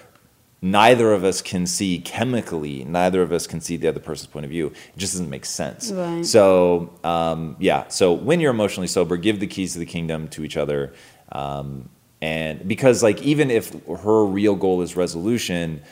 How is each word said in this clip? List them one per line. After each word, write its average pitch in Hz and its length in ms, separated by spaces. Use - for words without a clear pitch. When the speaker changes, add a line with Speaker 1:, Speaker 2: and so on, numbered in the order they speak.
Speaker 1:
neither 110 480
of 95 120
us 92 180
can 90 240
see 90 320
chemically, 80 880
neither 90 320
of 85 120
us 85 160
can 82 120
see 85 160
the 78 120
other 73 100
person's 71 300
point 73 160
of 69 60
view. 80 180
It - 280
just 92 180
doesn't 90 140
make 67 160
sense. - 460
Speaker 2:
Right. 170 340
Speaker 1:
So, 90 680
um, 82 560
yeah. 80 300
So 90 240
when 110 260
you're 151 140
emotionally 101 340
sober, 87 300
give 98 240
the 98 80
keys 92 240
to 87 80
the 82 60
kingdom 80 420
to 78 160
each 76 120
other. 71 360
Um, 69 560
and 80 480
because, 117 340
like, 107 200
even 143 280
if 113 220
her 104 360
real 101 300
goal 92 280
is 87 140
resolution, 87 840